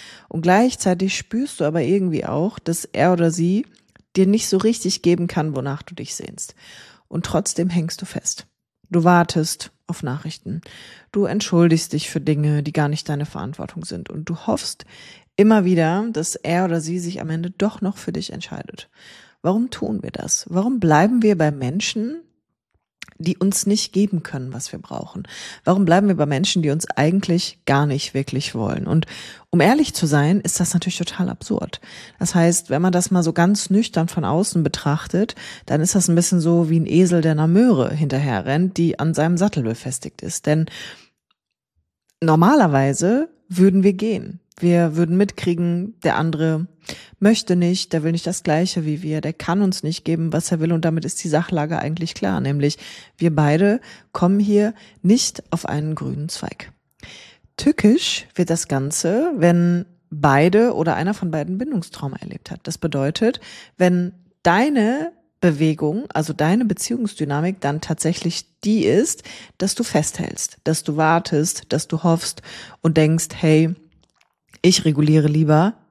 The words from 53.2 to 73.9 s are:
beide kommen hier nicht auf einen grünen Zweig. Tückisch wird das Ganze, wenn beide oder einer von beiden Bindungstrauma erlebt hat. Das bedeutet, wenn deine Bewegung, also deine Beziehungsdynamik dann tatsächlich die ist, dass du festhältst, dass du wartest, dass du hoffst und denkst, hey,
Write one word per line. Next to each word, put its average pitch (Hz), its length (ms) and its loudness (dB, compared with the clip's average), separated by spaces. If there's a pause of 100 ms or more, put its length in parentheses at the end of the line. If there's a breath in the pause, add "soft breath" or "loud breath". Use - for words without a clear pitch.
beide 156 460 4 (320 loud breath)
kommen 196 280 2
hier 208 340 2 (280 loud breath)
nicht 214 480 2
auf - 160 -4
einen 151 280 -4
grünen 147 360 -6
Zweig. - 420 -12 (840 loud breath)
Tückisch - 760 2
wird 175 140 0
das 165 180 -2
Ganze, 170 720 0
wenn 175 480 2 (240)
beide 160 680 4
oder 156 220 0
einer 175 160 -2
von 185 180 -4
beiden 165 280 -4
Bindungstrauma 180 580 -8
erlebt - 340 -16
hat. - 120 -12
Das - 160 -10
bedeutet, 156 640 -2 (360 loud breath)
wenn 180 360 2 (300)
deine 254 720 2 (280)
Bewegung, 156 720 0
also 156 180 -2
deine 185 320 0
Beziehungsdynamik 190 960 -4
dann 143 220 -4
tatsächlich - 640 -4 (180)
die 214 200 2
ist, 190 380 0 (360 loud breath)
dass 196 160 -4
du 240 100 -4
festhältst, - 800 -4
dass 156 180 -2
du 147 140 -4
wartest, 160 800 0
dass 160 140 -4
du 160 140 -4
hoffst 170 380 0 (400 loud breath)
und 165 160 0
denkst, 160 380 4
hey, 160 400 4 (880)